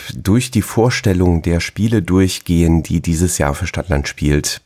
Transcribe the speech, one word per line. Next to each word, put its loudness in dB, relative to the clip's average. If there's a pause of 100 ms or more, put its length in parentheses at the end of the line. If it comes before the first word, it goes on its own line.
(140)
durch 0
die 0
Vorstellung 2
der 0
Spiele -2
durchgehen, 2
die -2
dieses 0
Jahr 0
für -6
Stadtland -4
spielt -2